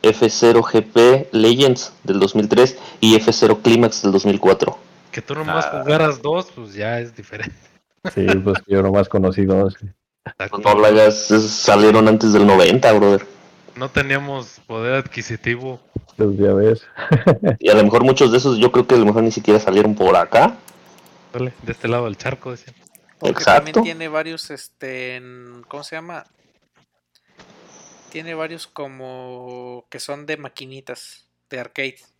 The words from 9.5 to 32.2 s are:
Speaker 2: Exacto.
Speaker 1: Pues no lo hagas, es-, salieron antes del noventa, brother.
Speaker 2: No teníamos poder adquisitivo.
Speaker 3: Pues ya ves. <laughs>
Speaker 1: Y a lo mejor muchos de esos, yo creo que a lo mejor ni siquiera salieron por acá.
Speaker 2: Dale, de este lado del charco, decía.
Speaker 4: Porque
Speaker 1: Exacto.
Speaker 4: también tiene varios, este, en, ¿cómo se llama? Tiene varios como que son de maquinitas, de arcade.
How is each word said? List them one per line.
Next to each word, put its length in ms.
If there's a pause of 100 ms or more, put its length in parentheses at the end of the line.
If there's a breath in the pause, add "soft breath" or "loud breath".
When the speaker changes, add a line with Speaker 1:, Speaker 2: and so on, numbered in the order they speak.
Speaker 2:
Exacto. 360
Speaker 1:
Pues 40
no 160
lo 60
hagas, 440
es-, 200
salieron 560
antes 260
del 140
noventa, 460
brother. 320 (500)
Speaker 2:
No 140
teníamos 760
poder 280
adquisitivo. 840 (380)
Speaker 3:
Pues 200
ya 160
ves. 320 (120)
<laughs> 640
Speaker 1:
Y 100
a 60
lo 80
mejor 200
muchos 280
de 80
esos, 180
yo 160
creo 120
que 100
a 20
lo 80
mejor 180
ni 80
siquiera 280
salieron 360
por 220
acá. 400 (720)
Speaker 2:
Dale, 220 (100)
de 80
este 160
lado 180
del 120
charco, 340
decía. 220 (460)
Speaker 4:
Porque 200
Speaker 1:
Exacto. 320
Speaker 4:
también 120
tiene 260
varios, 420
este, 640
en, 540
¿cómo 160
se 100
llama? 300 (1800)
Tiene 240
varios 340
como 1200
que 100
son 260
de 120
maquinitas, 880 (240)
de 120
arcade. 360 (220)